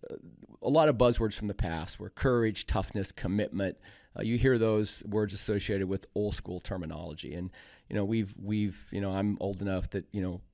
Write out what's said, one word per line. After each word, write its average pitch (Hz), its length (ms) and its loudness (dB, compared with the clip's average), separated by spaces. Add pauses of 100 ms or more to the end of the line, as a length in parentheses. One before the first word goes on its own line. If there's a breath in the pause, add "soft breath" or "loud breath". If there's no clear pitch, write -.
(100)
uh, - 60 -10 (440)
a - 80 -2
lot 151 220 6
of 123 80 4
buzzwords 120 360 4
from 107 140 -4
the 101 60 -2
past 82 440 -2
were 98 120 -10
courage, 117 560 2
toughness, - 440 -2
commitment. 98 680 -2 (380 loud breath)
Uh, - 60 -4
you 113 140 0
hear 123 220 6
those 110 460 2
words 104 280 -2
associated 98 560 -2
with 95 260 -2
old 104 200 0
school 92 260 -8
terminology. 80 720 -6
And, 90 160 -6 (380 loud breath)
you - 80 -4
know, 101 80 0
we've, 104 320 0
we've, 104 540 -2
you 101 100 -4
know, 98 120 -2
I'm 98 280 2
old 98 220 -2
enough 95 280 0
that, 95 220 -4
you 104 80 -2
know 92 220 -4 (120)